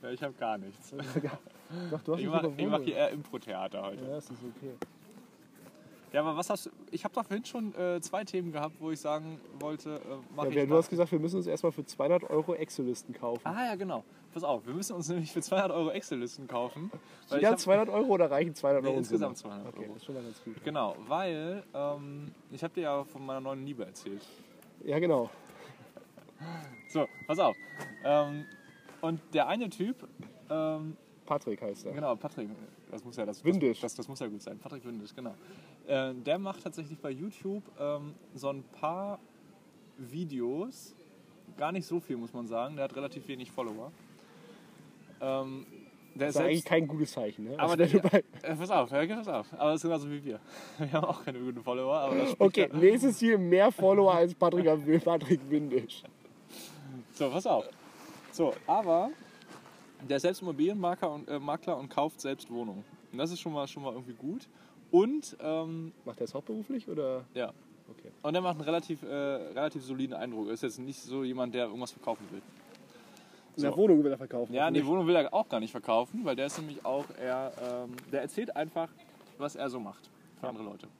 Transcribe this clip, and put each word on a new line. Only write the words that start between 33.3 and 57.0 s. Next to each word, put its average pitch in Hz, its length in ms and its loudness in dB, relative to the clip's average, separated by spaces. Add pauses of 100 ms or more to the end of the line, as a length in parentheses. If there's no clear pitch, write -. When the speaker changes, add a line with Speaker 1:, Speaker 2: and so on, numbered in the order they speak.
Speaker 2:
Windisch. 151 380 4
Speaker 1:
das, - 100 -4
das, - 60 -12
das 117 100 -10
muss - 120 -12
ja 127 80 -6
gut 104 140 -8
sein. 104 160 -12
Patrick 131 280 -14
Windisch, 110 280 -10
genau. 120 220 -12 (500)
Äh, 131 300 2
der 143 240 0
macht 190 240 -6
tatsächlich 156 340 -8
bei 147 140 -6
YouTube, 196 500 -6 (180)
ähm, 147 360 -4 (180)
so 135 160 -4
ein 139 140 -4
paar 190 560 -4 (800)
Videos. 143 1000 -6 (600)
Gar 151 140 0
nicht 185 140 -2
so 170 140 0
viel, 135 180 -6
muss 117 160 -8
man 120 140 -8
sagen. 120 280 -2
Der 139 100 -2
hat 131 100 -6
relativ 135 320 -8
wenig 127 240 -10
Follower. 117 400 -6 (1300)
Ähm, 135 440 -4 (500)
der 139 120 0
Speaker 2:
Das 147 80 0
ist - 0 -
Speaker 1:
ist 147 60 4
Speaker 2:
eigentlich 165 180 4
Speaker 1:
selbst 151 100 -8
Speaker 2:
kein 165 180 4
gutes 151 240 -2
Zeichen, 107 340 -6
ne? 117 80 -8
Speaker 1:
aber 147 80 -2 (120)
Speaker 2:
Also, - 40 4
Speaker 1:
der, 165 160 8
Speaker 2:
wenn 190 80 10
du 185 80 4
bei 196 140 6 (180)
Speaker 1:
äh, 160 140 -2
pass 180 160 -2
auf, 131 200 4
ja, 143 140 4 (100)
pass 220 120 -6
auf. 127 260 -4
Aber 151 180 4
das 156 60 4
ist 147 60 -2
genauso 160 260 0
wie 143 140 -6
wir. 120 160 -6 (200)
<laughs> - 200 -16
Wir 147 140 -2
haben 156 120 4
auch - 180 -2
keine 127 160 -6
guten 123 220 -4
Follower, 127 340 0
aber 156 200 2
das 269 160 4
spricht 202 100 4
Speaker 2:
Okay, 190 300 8
Speaker 1:
ja 147 80 0
Speaker 2:
nächstes 220 400 8
Ziel, 226 180 6
mehr 185 340 8
Follower 196 420 8
als 175 200 6
Patrick, 175 320 4
<laughs> 156 380 6
Patrick 165 360 4 (100)
Windisch. 139 540 0 (1120)